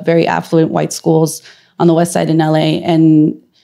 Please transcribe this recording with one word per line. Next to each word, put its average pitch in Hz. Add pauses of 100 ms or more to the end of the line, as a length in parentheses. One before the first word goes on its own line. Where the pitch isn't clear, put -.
very 165
affluent 165
white 156
schools 160 (380)
on 170
the 170
West 170
Side 170
in 160
L 156
A, 156
and 160 (240)